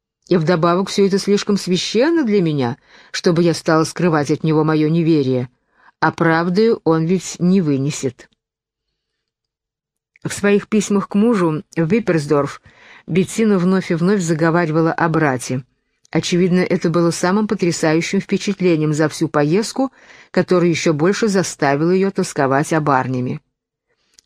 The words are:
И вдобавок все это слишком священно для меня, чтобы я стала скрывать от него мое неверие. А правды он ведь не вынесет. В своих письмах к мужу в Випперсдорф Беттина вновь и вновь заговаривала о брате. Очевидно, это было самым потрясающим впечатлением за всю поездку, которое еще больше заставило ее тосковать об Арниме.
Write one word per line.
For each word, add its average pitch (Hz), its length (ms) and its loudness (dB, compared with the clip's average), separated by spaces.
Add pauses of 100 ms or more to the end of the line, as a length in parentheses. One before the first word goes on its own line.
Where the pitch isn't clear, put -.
(280)
И 175 100 2
вдобавок 175 500 2
все 196 180 0
это 190 120 0
слишком 196 400 0
священно 254 640 0
для 208 160 2
меня, 147 380 -2 (320)
чтобы 175 320 0
я 170 100 4
стала 160 320 0
скрывать 156 460 -2
от 147 120 -2
него 156 220 0
мое 156 240 0
неверие. 147 640 0 (500)
А 156 120 2
правды 175 600 2 (100)
он 160 200 2
ведь 175 340 -2
не 185 220 2
вынесет. 139 680 -4 (1900)
В - 100 -10
своих 202 360 0
письмах 202 400 0
к - 60 -16
мужу 196 480 2 (140)
в 165 160 0
Випперсдорф 151 720 0 (440)
Беттина 196 520 0
вновь 185 320 0
и 175 40 0
вновь 180 280 0
заговаривала 165 680 0
о 165 180 0
брате. 131 540 -2 (460)
Очевидно, 180 500 0
это 180 280 -2
было 170 220 2
самым 196 360 0
потрясающим 170 760 0
впечатлением 180 760 0
за 151 160 0
всю 160 180 -4
поездку, 180 640 -2 (380)
которое 180 400 2
еще 165 240 0
больше 196 340 0
заставило 160 600 0
ее 190 200 0
тосковать 147 640 -2
об 151 160 0
Арниме. 127 520 -2 (840)